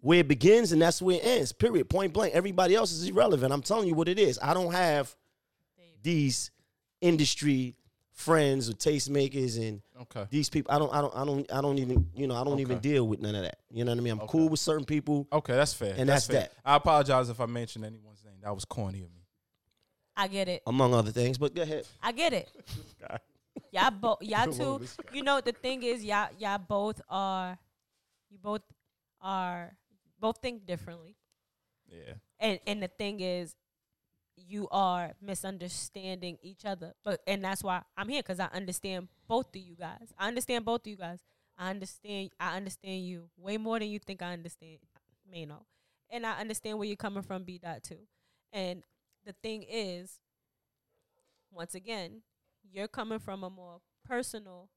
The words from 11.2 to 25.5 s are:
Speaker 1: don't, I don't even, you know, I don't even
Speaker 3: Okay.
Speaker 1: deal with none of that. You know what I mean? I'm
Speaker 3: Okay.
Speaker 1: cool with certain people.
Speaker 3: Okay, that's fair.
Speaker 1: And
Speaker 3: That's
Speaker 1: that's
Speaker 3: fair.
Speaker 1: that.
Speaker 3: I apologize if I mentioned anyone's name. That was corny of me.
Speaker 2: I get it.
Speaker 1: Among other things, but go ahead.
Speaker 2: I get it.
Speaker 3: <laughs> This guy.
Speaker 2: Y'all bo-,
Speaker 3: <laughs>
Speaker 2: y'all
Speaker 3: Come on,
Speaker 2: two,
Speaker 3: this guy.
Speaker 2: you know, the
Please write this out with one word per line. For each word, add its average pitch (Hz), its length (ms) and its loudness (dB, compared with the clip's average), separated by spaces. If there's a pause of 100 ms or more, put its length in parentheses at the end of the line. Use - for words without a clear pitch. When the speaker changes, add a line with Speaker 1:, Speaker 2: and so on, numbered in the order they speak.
Speaker 1:
don't, 143 280 -2
I 135 80 0
don't 139 180 2
even, 127 360 2
you 135 120 -2
know, 127 80 0
I 120 100 -2
don't 143 140 0
even 127 200 -2
Speaker 3:
Okay. 117 100 -2
Speaker 1:
deal 135 180 4
with 110 140 -2
none 104 160 -2
of 98 60 -4
that. - 160 -8 (120)
You 113 140 -4
know 120 80 0
what 117 60 0
I - 40 -2
mean? 120 120 0
I'm 107 80 -6
Speaker 3:
Okay. 110 100 -10
Speaker 1:
cool 160 160 4
with 156 120 0
certain 156 240 0
people. 147 480 0
Speaker 3:
Okay, 147 220 0
that's 143 180 4
fair. 101 240 -4
Speaker 1:
And 131 120 2
Speaker 3:
That's 139 180 4
Speaker 1:
that's - 0 -
Speaker 3:
fair. 120 220 2
Speaker 1:
that. - 40 -18 (120)
Speaker 3:
I 143 120 6
apologize 139 520 4
if 113 120 -6
I 120 60 0
mentioned 117 380 -8
anyone's 107 400 -18
name. 104 180 -20
That 104 120 -4
was 92 100 -8
corny 98 380 -6
of 87 100 -16
me. 87 80 -20 (960)
Speaker 2:
I 196 120 0
get 190 200 -2
it. 180 180 -4
Speaker 1:
Among 127 280 6
other 110 180 4
things, 123 260 2
but 139 160 0
go 170 80 -2
ahead. 156 240 -4 (160)
Speaker 2:
I 233 100 -2
get 302 200 0
it. - 240 -4
Speaker 3:
<laughs> - 100 -20
This - 280 -12 (140)
guy. - 100 -8 (520)
Speaker 2:
Y'all 196 200 4
bo-, 214 280 0
Speaker 3:
<laughs> - 40 -12
Speaker 2:
y'all 214 240 0
Speaker 3:
Come - 40 -2
on, 127 80 -4
Speaker 2:
two, 269 220 -2
Speaker 3:
this 254 160 -14
guy. - 200 -12
Speaker 2:
you 285 60 -4
know, 277 180 2
the 240 120 -4